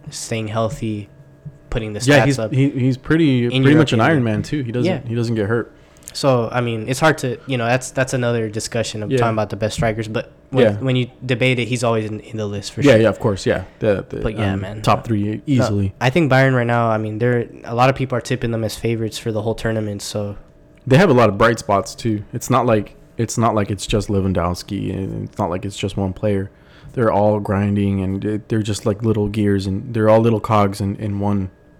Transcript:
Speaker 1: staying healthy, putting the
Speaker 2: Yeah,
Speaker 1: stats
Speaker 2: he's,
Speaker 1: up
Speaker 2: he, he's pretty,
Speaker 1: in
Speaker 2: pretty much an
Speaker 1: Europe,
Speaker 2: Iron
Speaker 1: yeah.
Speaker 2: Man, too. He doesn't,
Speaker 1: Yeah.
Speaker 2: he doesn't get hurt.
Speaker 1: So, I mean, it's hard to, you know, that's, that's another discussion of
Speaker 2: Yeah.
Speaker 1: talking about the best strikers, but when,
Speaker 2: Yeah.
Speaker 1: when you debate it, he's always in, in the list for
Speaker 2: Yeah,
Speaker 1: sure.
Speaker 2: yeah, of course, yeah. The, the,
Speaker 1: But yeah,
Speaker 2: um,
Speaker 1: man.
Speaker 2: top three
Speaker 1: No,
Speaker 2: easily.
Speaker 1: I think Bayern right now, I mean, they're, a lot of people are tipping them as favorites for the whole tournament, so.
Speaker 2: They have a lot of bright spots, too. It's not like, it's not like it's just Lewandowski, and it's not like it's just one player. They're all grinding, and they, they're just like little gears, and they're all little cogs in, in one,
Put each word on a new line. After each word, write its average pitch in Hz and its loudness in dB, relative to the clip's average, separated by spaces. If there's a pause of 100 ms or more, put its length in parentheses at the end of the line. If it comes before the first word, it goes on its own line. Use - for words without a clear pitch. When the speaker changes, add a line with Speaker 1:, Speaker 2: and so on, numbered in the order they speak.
(100)
Speaker 1:
staying 110 -6
healthy, 107 -4 (600)
putting 107 -4
the 104 -6
Speaker 2:
Yeah, 139 6
Speaker 1:
stats 113 4
Speaker 2:
he's, 135 2
Speaker 1:
up 110 -4
Speaker 2:
he, 135 2
he's 127 0
pretty, 139 2
Speaker 1:
in 127 0
Speaker 2:
pretty 139 8
much 151 4
an 113 2
Speaker 1:
Europe, 123 4
Speaker 2:
Iron 160 4
Speaker 1:
yeah. - -
Speaker 2:
Man, 104 -2
too. 147 -6
He 120 -6
doesn't, 131 0 (140)
Speaker 1:
Yeah. 120 -10
Speaker 2:
he 113 -4
doesn't 117 -2
get 104 0
hurt. 98 -2 (420)
Speaker 1:
So, 123 2
I 123 -2
mean, 113 -4
it's 131 -4
hard 160 4
to, 120 -4
you 135 -2
know, 117 -2
that's, 127 0
that's 131 -2
another 120 0
discussion 110 -4
of 107 -6
Speaker 2:
Yeah. 131 2
Speaker 1:
talking 113 2
about 107 -2
the 104 -6
best 104 -2
strikers, 110 -2
but 110 -6 (180)
when, 127 4
Speaker 2:
Yeah. 107 4
Speaker 1:
when 127 0
you 123 0 (160)
debate 127 2
it, 117 -2
he's 123 -2
always 113 0
in, 107 -8
in - -14
the 107 -4
list 101 -8
for - -6
Speaker 2:
Yeah, 139 8
Speaker 1:
sure. 110 8
Speaker 2:
yeah, 110 6
of 98 0
course, 104 -2
yeah. 92 0 (160)
The, 101 0
the, 110 -10
Speaker 1:
But 110 -6
yeah, 104 0
Speaker 2:
um, 98 -4
Speaker 1:
man. 104 -10
Speaker 2:
top 107 2
three 107 0
Speaker 1:
No, - -10
Speaker 2:
easily. 107 2
Speaker 1:
I 123 0
think 151 2
Bayern 131 4
right 120 0
now, 117 2
I 110 2
mean, 107 -6
they're, 120 2 (180)
a 117 -8
lot 123 4
of 135 0
people 131 -4
are 113 -2
tipping 123 -4
them 113 -2
as 104 -4
favorites 113 -4
for 117 -6
the 107 -4
whole 110 -2
tournament, 107 -4
so. 101 -6 (500)
Speaker 2:
They 127 4
have 180 6
a 127 4
lot 120 6
of 101 0
bright 113 4
spots, 98 -2
too. 107 -4
It's - -6
not 123 2
like, 107 0 (220)
it's 113 -4
not 113 2
like 104 0
it's 98 -6
just 104 -2
Lewandowski, 95 -2
and 104 -6
it's - -12
not 95 -2
like 92 -6
it's 98 -10
just - -6
one 98 -2
player. 98 -2 (440)
They're 113 2
all 104 4
grinding, 101 0
and 95 -4
they, 107 -2 (120)
they're 110 0
just 104 -6
like 107 0
little 107 0
gears, 101 0
and 101 -4
they're 110 2
all 110 6
little 113 2
cogs 101 0
in, 98 -2
in 101 -6
one, 101 -2 (280)